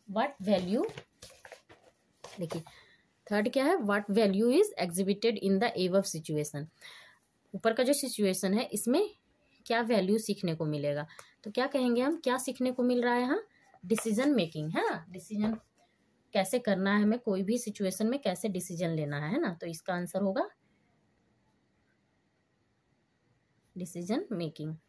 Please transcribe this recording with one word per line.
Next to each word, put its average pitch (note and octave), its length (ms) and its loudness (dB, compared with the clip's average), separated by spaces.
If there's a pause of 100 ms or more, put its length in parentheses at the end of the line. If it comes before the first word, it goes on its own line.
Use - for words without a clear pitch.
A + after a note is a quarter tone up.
what G#3+ 400 -4
value, G3+ 380 2 (1500)
देखिए E3 220 -6 (720)
थर्ड G#3+ 220 2
क्या C4+ 120 4
है? E4+ 120 4
What G#3 340 0
value G#3 420 4
is G4 180 6 (120)
exhibited G3 600 0
in F#3+ 160 4
the A#3 180 2
above F#3 280 2
situation। D3+ 600 -4 (880)
ऊपर A3 200 0
का B3+ 100 2
जो C4 100 4
सिचुएशन G3+ 600 0
है A#3 100 2
इसमें C4 460 0 (560)
क्या A#3 160 0
वैल्यू G#3+ 360 2
सीखने F#3+ 380 -2
को D#3+ 100 -2
मिलेगा? D3 400 -2 (380)
तो G#3 80 -12
क्या B3 160 0
कहेंगे B3 340 2
हम, D#4 220 0
क्या B3+ 140 2
सीखने B3+ 340 -2
को B3+ 120 -2
मिल B3 180 2
रहा A#3+ 120 2
है B3 80 2
यहाँ? D4+ 220 0 (420)
डिसीजन A3+ 460 2
मेकिंग, E3 400 0
है F#4+ 180 0
ना। F#3 200 -6
डिसीजन G#3 440 -4 (800)
कैसे G3 260 2
करना G3 360 2
है G#3 80 6
हमें, A3 160 4
कोई G3 240 -2
भी A3 140 0
सिचुएशन G#3 500 -2
में C4 140 0
कैसे G3 280 -2
डिसीजन F3 400 -4
लेना D3 300 -2
है, D3+ 140 -4
है D4+ 80 0
ना। G#3+ 120 -2
तो E3+ 140 -10
इसका E3 260 -6
आंसर F3+ 280 -4
होगा G#3 280 0 (3250)
डिसीजन F3+ 540 -6
मेकिंग। D#3+ 440 -6 (140)